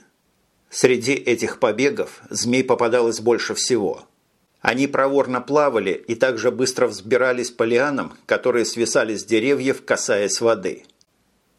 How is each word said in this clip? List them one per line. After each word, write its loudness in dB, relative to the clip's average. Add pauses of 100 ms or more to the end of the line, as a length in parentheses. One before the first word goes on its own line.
(680)
Среди 0
этих -2
побегов -2
змей 0
попадалось 0
больше 0
всего. -2 (580)
Они 0
проворно 0
плавали 0 (140)
и -4
также 2
быстро 0
взбирались 0
по -2
лианам, 0 (100)
которые 2
свисали 0
с -10
деревьев, 0
касаясь 0
воды. 0 (760)